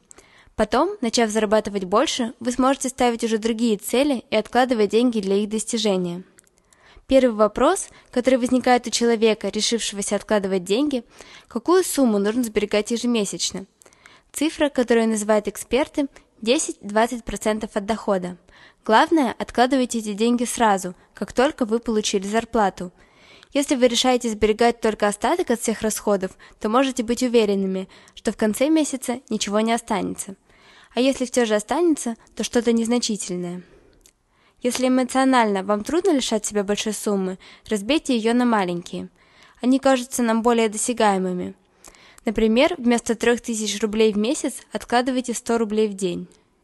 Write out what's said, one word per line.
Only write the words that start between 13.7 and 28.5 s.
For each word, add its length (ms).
Цифра, 360
которую 380
называют 400
эксперты — 600
десять-двадцать 840
процентов 520
от 100
дохода. 520
Главное — 540
откладывайте 600
эти 140
деньги 320
сразу, 500
как 200
только 320
вы 120
получили 480
зарплату. 640
Если 220
вы 120
решаете 420
сберегать 520
только 260
остаток 440
от 100
всех 200
расходов, 500
то 80
можете 360
быть 200
уверенными, 640
что 160
в 60
конце 320